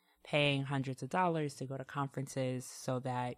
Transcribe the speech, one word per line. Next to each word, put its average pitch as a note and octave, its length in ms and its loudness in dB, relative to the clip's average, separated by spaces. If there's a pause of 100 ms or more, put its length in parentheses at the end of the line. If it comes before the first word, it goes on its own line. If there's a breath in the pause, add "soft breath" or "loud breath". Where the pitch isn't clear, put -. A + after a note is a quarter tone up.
(260)
paying C#3+ 380 4
hundreds C3+ 400 -2
of C3 60 -4
dollars E3 460 2
to C#3 100 -6
go C3+ 100 -6
to C3 80 -6
conferences C3+ 800 -2
so - 340 -2
that B2 380 -2